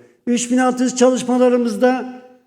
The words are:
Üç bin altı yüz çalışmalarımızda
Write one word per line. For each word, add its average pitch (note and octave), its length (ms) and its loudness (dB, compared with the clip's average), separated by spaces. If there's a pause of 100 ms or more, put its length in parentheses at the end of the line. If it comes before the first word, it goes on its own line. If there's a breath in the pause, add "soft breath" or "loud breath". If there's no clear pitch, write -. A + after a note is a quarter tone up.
(280 loud breath)
Üç A#3+ 240 -2
bin B3+ 60 2
altı B3+ 260 0
yüz B3 120 -2
çalışmalarımızda B3 1300 0 (260)